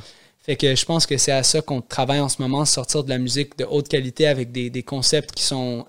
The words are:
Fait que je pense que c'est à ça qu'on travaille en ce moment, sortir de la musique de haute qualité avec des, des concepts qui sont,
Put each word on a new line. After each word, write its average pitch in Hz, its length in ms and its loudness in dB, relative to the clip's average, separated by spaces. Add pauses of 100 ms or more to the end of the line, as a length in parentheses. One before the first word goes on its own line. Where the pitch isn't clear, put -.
(440)
Fait 143 120 0
que 135 200 2
je - 80 2
pense 165 220 2
que 139 120 0
c'est 139 140 2
à 135 100 2
ça 156 200 2
qu'on 131 180 -2
travaille 139 400 0
en 139 80 0
ce - 140 -4
moment, 139 220 0
sortir 143 380 0
de 131 80 -6
la 127 80 0
musique 127 400 -2
de 127 60 -2
haute 143 240 -2
qualité 139 380 0
avec 127 260 0
des, 123 180 -4
des 127 120 -6
concepts 143 500 0
qui - 120 -4
sont, 123 440 -2